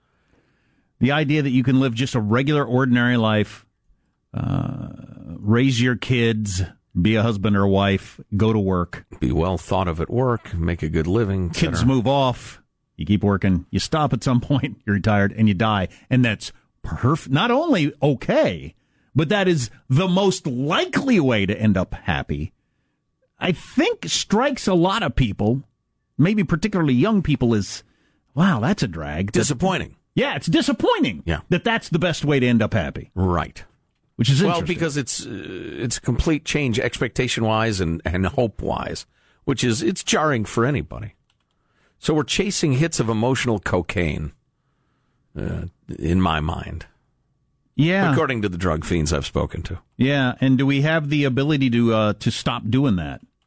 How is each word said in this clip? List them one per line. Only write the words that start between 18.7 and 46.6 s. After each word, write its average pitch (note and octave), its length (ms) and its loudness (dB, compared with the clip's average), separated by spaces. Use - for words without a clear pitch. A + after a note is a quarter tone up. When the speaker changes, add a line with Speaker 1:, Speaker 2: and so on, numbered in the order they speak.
Speaker 1:
but C#3+ 140 2
that G3+ 180 2
is D3 240 0
the E3 180 4
most F#3+ 380 2
likely F#3+ 720 0
way A#2 280 2
to G2+ 120 -2
end G#2 180 4
up - 180 -2
happy. D2 580 -4
I F3+ 140 0
think - 540 -2
strikes B3 600 0
a F#3+ 80 2
lot F#3+ 260 2
of D3 140 -2
people, A2+ 480 0
maybe G3+ 280 4
particularly E3+ 500 0
young F#3 300 2
people, B2 320 2
is, - 280 -4
"Wow, D#3 240 2
that's D#3+ 240 0
a B2 40 -2
drag." D#2+ 440 -6
That B2 80 2
Speaker 2:
Disappointing. D3 560 -2
Speaker 1:
Yeah, B3 220 0
it's - 120 -6
disappointing C#4+ 800 0
Speaker 2:
Yeah. D#2+ 140 -2
Speaker 1:
that F3 140 0
that's - 260 -2
the E3 100 -2
best E3+ 260 -2
way C#3+ 140 4
to B2 60 2
end A#2+ 160 4
up G#2 120 0
happy. D2+ 420 -4
Speaker 2:
Right. F2 480 -2
Speaker 1:
Which A#2+ 120 2
is C#3 140 4
Speaker 2:
Well, F#3 160 2
Speaker 1:
interesting. E3 160 -2
Speaker 2:
because D3+ 220 -2
it's, - 280 -4
uh, - 60 -12
it's G2+ 640 -8
a - 40 -10
complete C#3+ 420 0
change C3+ 360 -2
expectation-wise A2+ 1000 0
and, E2 240 -2
and F2 240 0
hope-wise, - 800 -4
which C3+ 180 -2
is, A#2 180 0
it's - 220 -2
jarring D3+ 400 0
for A#2 220 0
anybody. A2 500 -6
So - 160 -2
we're D3+ 120 0
chasing F#3 480 0
hits D#3+ 260 0
of A#2 80 0
emotional A#2 520 0
cocaine, E2+ 760 -4
uh, E2 280 -6
in F2 220 0
my D#2+ 220 0
mind. D#2 460 -6